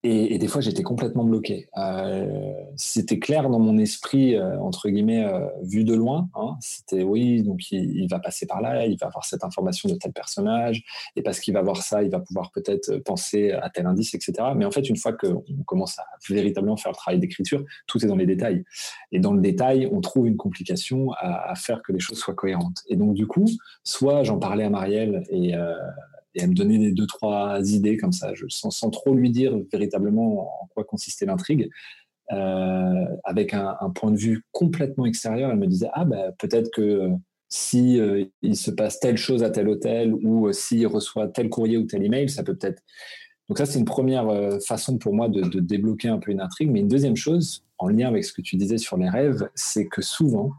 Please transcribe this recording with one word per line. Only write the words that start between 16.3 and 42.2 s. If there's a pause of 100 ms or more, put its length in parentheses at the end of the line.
véritablement
faire
le
travail
d'écriture, (240)
tout
est
dans
les
détails. (480)
Et
dans
le
détail,
on
trouve
une
complication
à,
à
faire
que
les
choses
soient
cohérentes.
Et
donc,
du
coup, (400)
soit
j'en
parlais
à
Marielle
et,
euh, (600)
et
elle
me
donnait
des
deux,
trois (120)
idées
comme
ça,
je,
sans,
sans
trop
lui
dire (200)
véritablement
en
quoi
consistait
l'intrigue, (640)
euh, (200)
avec
un,
un
point
de
vue
complètement
extérieur,
elle
me
disait,
ah,
bah,
peut-être
que,
euh, (380)
si,
euh, (180)
il
se
passe
telle
chose
à
tel
hôtel,
ou,
euh,
s'il
reçoit
tel
courrier
ou
tel
email,